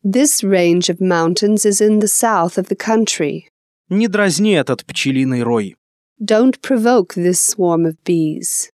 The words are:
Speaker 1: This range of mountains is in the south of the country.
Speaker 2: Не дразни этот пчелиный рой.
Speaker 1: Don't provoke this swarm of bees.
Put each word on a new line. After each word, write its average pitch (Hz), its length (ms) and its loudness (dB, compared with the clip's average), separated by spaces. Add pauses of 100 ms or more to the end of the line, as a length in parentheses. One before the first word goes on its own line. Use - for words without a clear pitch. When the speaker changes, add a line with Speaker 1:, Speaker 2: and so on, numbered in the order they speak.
Speaker 1:
This 247 400 0
range 180 440 2
of 175 120 -4
mountains 185 680 0
is 202 140 0
in 214 180 4
the 214 80 2
south 202 500 0
of 190 120 -2
the 196 80 -4
country. 190 720 -2 (400)
Speaker 2:
Не 208 180 0
дразни 202 460 0
этот 139 340 0
пчелиный 131 560 -2
рой. 113 320 -2 (480)
Speaker 1:
Don't 226 380 2
provoke 233 560 0
this 180 240 0
swarm 170 440 0
of 160 200 -2
bees. - 680 -4